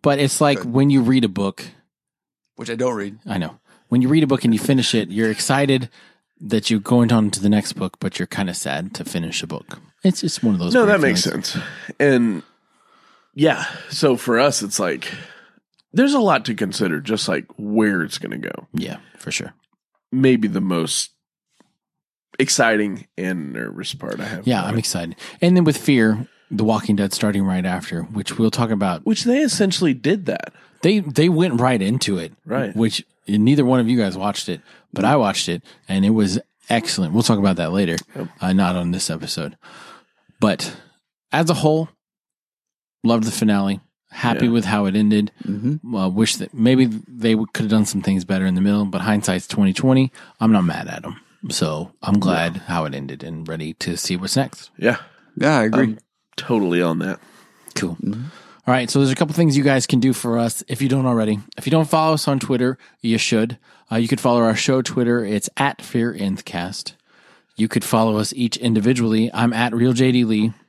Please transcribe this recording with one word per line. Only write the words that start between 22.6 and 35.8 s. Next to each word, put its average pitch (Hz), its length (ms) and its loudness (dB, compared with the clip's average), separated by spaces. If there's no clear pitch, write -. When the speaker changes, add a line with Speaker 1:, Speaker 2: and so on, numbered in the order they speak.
Speaker 3:
and 87 360 -6
nervous 57 400 -10
part - 260 -10
I - 60 -8
have 95 220 -8
Speaker 1:
Yeah, 120 120 0
Speaker 3:
about 92 100 -4
Speaker 1:
I'm 110 60 -4
Speaker 3:
it. 117 40 0
Speaker 1:
excited. 85 360 -6
And 180 160 4
then 175 60 4
with 156 140 2
Fear, 113 500 2
The 107 120 -2
Walking 107 320 2
Dead 98 180 0
starting 101 300 0
right 92 220 0
after, 90 380 -6
which 101 340 -8
we'll 110 140 2
talk 117 200 -2
about. 95 340 -2
Speaker 3:
Which 214 180 -2
they 247 180 2
essentially 190 520 0
did 156 340 -2
that. - 260 -8
Speaker 1:
They, 208 180 2
they 151 280 2
went 160 320 2
right 123 220 2
into 101 360 -2
it. 82 160 -8
Speaker 3:
Right. 107 300 -4
Speaker 1:
Which 110 300 0
neither 123 380 4
one 127 140 4
of 117 100 0
you 123 80 2
guys 98 200 0
watched 101 300 -4
it, 85 140 -8
but 95 100 -2
I 135 140 4
watched 98 320 0
it, 85 120 -6